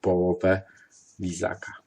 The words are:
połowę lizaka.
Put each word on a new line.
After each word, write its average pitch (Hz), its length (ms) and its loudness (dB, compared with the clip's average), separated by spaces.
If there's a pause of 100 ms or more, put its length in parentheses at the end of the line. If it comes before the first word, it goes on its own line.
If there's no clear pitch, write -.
połowę 92 600 2 (580)
lizaka. 90 520 -6 (160)